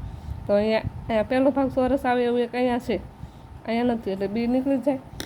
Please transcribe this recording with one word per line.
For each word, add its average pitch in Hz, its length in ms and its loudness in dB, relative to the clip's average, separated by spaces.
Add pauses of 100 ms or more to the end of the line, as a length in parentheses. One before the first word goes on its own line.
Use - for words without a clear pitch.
(460)
તો 202 80 2
અહીંયા, 214 260 4
અહીંયા - 440 -2
પહેલો 262 260 4
ભાગ 269 240 2
ચોરસ 262 320 2
આવે 247 180 2
એવું 240 160 2
એક 233 140 -2
અહીંયા 247 240 2
છે, 226 220 -2 (640)
અહીંયા 233 280 2
નથી, 226 160 -4
એટલે 196 180 -2
બી 233 180 -2
નીકળી 262 320 2
જાય, 269 200 0 (280)